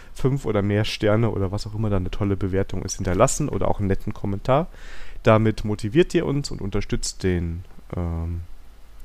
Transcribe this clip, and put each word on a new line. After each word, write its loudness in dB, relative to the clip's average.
fünf 0
oder 2
mehr 2
Sterne 4
oder -2
was -4
auch -6
immer 0
da 2
eine 0
tolle 0
Bewertung 0
ist, -6
hinterlassen 2
oder 0
auch 2
einen 0
netten 0
Kommentar. 0
Damit 6
motiviert 2
ihr 2
uns -2
und -8
unterstützt -2
den, 0
ähm, -4